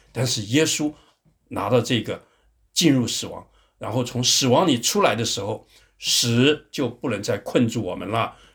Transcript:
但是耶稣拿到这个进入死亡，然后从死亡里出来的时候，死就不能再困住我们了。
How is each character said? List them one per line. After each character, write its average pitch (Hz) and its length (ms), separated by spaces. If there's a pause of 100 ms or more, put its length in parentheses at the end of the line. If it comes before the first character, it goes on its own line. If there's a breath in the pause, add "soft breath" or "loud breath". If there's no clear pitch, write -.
(100 soft breath)
但 123 160
是 117 180
耶 131 200
稣 151 280 (560 soft breath)
拿 98 200
到 120 120
这 117 220
个 95 180 (520 soft breath)
进 160 200
入 123 140
死 - 200
亡， 85 200 (320)
然 104 140
后 127 100
从 120 220
死 - 240
亡 147 180
里 127 140
出 202 220
来 131 120
的 113 100
时 - 160
候， 104 260 (320 soft breath)
死 123 720
就 135 160
不 131 220
能 101 120
再 104 160
困 123 300
住 113 140
我 90 120
们 90 140
了。 110 260 (200 loud breath)